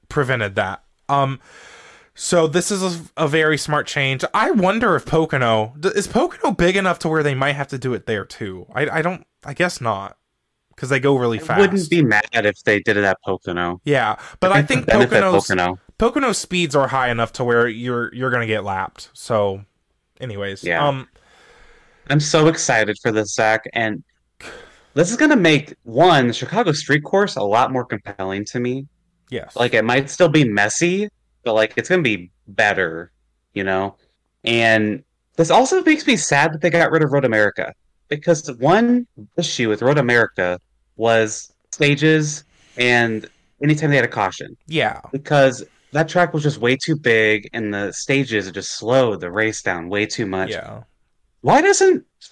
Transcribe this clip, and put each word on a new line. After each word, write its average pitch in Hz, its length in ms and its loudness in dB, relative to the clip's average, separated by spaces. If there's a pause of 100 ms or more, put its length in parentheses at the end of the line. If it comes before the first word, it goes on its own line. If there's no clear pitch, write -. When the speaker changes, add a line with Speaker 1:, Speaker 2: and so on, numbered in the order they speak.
Speaker 1:
prevented 120 460 -2
that. 98 280 -4 (240)
Um, 135 320 0 (760)
so 165 320 2
this 180 240 -2
is 190 120 -4
a, 170 420 -6
a - 20 2
very 156 300 2
smart 151 300 -4
change. 135 360 -2 (100)
I 240 180 2
wonder 202 440 0
if 135 100 -4
Pocono, 123 760 0
d-, 175 160 -2
is 196 120 -2
Pocono 302 460 -2
big 175 220 2
enough 185 240 0
to 165 100 -4
where 156 140 0
they 143 120 -2
might 139 180 -2
have 139 160 -6
to 139 80 -8
do 127 160 -4
it 98 140 -8
there 104 180 -4
too? 92 480 -14
I, 139 160 -2
I 160 120 -2
don't, 175 240 -6 (200)
I 143 80 -12
guess 175 260 -4
not, 101 380 -6 (580)
'cause 127 140 -8
they 135 100 0
go 139 160 2
really 120 240 0
Speaker 2:
I - 40 -12
Speaker 1:
fast. 117 180 0
Speaker 2:
wouldn't 190 280 2
be 170 140 4
mad 107 200 2 (100)
if 104 300 0
they 104 180 2
did 104 160 0
it 101 80 2
at 95 200 0
Pocono. 90 600 -6
Speaker 1:
Yeah, 123 320 0 (240)
but 185 100 2
Speaker 2:
I 196 60 4
Speaker 1:
I 147 40 4
Speaker 2:
think 151 60 -2
Speaker 1:
think - 200 -2
Speaker 2:
the - 40 2 (160)
benefit 110 140 2
Speaker 1:
Pocono's, 98 260 2
Speaker 2:
Pocono. 90 320 -2 (180)
Speaker 1:
Pocono 254 360 0
speeds 170 420 -4
are 135 140 2
high 131 200 -2
enough 117 240 -2
to 127 120 -6
where 120 240 2
you're, 120 440 -6
you're 127 160 -4
gonna 120 160 -2
get 107 200 -2
lapped. 95 480 -8
So, 101 500 -2 (560)
anyways, 101 460 -10
Speaker 2:
Yeah. 87 200 0
Speaker 1:
um, 131 220 -4 (1000)
Speaker 2:
I'm 147 100 2
so 156 280 4
excited 110 540 0
for 120 100 -2
this, 107 220 -2
Zach, 110 300 2 (100)
and 113 300 -4 (920)
this 175 160 2
is 240 60 -6
gonna 302 200 4
make, 156 460 2
one, 135 440 4
the 117 60 0
Chicago 180 400 -2
Street 147 320 0
Course 196 320 0
a 104 60 -2
lot 113 280 2
more 123 140 -4
compelling 101 600 -8
to - 140 -8
me. 127 260 -6 (440)
Speaker 1:
Yes. - 260 -12
Speaker 2:
Like, 123 180 0
it 110 120 2
might 135 240 0
still 175 180 4
be 156 160 4
messy, 165 640 0 (360)
but, 117 100 0
like, 110 240 2
it's 113 120 -2
gonna 180 120 2
be 98 300 -2 (160)
better, 95 640 -2 (420)
you 98 100 -4
know? 95 320 -2 (480)
And 113 600 2 (340)
this 165 140 2
also 262 320 4
makes 311 220 2
me 247 120 2
sad 151 360 0
that 156 80 -10
they 175 100 2
got 165 200 2
rid 156 120 2
of 135 100 0
Road 139 100 2
America, 107 480 0 (380)
because 151 480 -2
one 233 500 2 (300)
issue 127 320 -2
with 107 140 0
Road 143 160 2
America 110 600 0 (380)
was 113 560 0 (180)
stages 151 720 2 (340)
and 120 520 2 (340)
anytime 151 280 2
they 143 40 4
had 123 100 4
a 120 40 -2
caution. - 480 -6 (100)
Speaker 1:
Yeah. 139 320 -4 (120)
Speaker 2:
Because 135 520 2 (300)
that 151 160 0
track 175 240 2
was 151 100 -2
just 147 140 0
way 120 180 0
too 156 220 -2
big, 110 560 2
and 107 200 -6
the 101 200 -4
stages 113 580 -2
just 92 260 -10
slowed 113 440 0
the 87 100 -8
race 110 300 -2
down 87 260 -6
way 104 180 -2
too 113 200 -6
much. 92 240 -4
Speaker 1:
Yeah. 107 320 -12 (640)
Speaker 2:
Why 220 180 4
doesn't 381 440 4 (260)